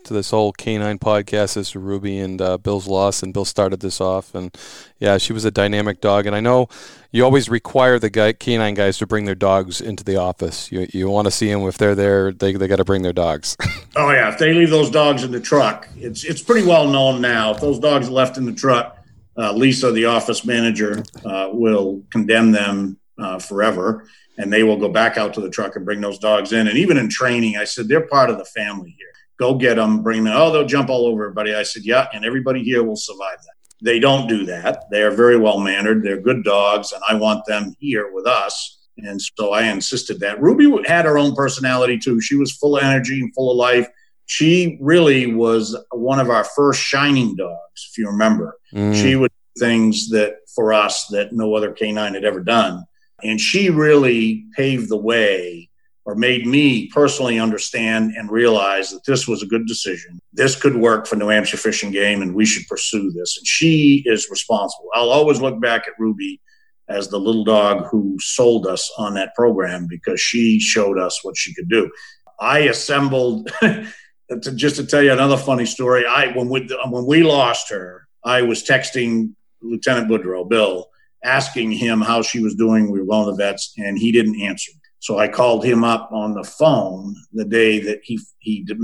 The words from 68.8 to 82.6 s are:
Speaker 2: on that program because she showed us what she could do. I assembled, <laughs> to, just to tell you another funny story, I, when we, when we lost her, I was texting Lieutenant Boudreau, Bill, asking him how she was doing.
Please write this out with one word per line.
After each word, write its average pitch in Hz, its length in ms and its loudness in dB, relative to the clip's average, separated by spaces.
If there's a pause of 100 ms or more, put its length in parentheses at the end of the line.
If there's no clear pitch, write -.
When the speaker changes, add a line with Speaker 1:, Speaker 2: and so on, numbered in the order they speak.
Speaker 2:
on 104 160 -4
that 95 180 -4
program 92 560 0
because 87 300 -6
she 113 400 2
showed 101 400 0
us 90 240 -6
what 95 140 -10
she - 180 -6
could 87 140 -8
do. 104 200 2 (500)
I 127 200 0
assembled, 131 960 0
<laughs> - 60 -4
to, - 920 -4
just 143 220 0
to 139 80 -6
tell 143 180 2
you 139 80 6
another 135 260 4
funny 131 280 0
story, 123 400 0
I, 127 280 0
when 123 160 -4
we, 131 180 -2 (220)
when 123 160 -4
we 156 180 6
lost 139 480 2
her, 92 360 -12 (160)
I 123 180 0
was 117 220 0
texting 117 680 -2 (280)
Lieutenant 117 480 -2
Boudreau, 92 380 -2
Bill, 98 420 0 (340)
asking 127 480 -2
him 110 300 0
how 113 200 0
she 117 220 -4
was 107 120 -2
doing. 110 360 2